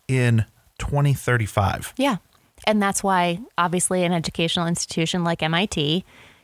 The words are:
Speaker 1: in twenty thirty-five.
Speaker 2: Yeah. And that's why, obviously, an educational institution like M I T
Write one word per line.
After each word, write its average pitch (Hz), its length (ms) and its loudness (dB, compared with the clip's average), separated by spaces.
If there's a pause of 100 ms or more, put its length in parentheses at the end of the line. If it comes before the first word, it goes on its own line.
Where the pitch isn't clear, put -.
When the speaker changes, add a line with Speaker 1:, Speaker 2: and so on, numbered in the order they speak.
Speaker 1:
in 123 340 4 (340)
twenty 143 360 0
thirty-five. 113 800 0
Speaker 2:
Yeah. 254 220 0 (480)
And 214 160 2
that's 196 220 -2
why, 180 360 2 (180)
obviously, 180 460 0
an 175 100 0
educational 165 540 -2
institution 170 560 -2
like 170 200 -2
M 160 100 0
I 175 120 2
T 160 400 -2 (380)